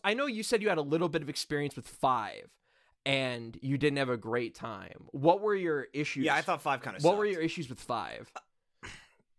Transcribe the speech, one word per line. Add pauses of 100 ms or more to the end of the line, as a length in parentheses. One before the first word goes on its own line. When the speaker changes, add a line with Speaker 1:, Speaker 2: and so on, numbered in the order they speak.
Speaker 1:
I
know
you
said
you
had
a
little
bit
of
experience
with
five (560)
and
you
didn't
have
a
great
time.
What
were
your
issues?
Speaker 2:
Yeah,
I
thought
five
kinda
Speaker 1:
What
were
Speaker 2:
sucked.
Speaker 1:
your
issues
with
five? (1080)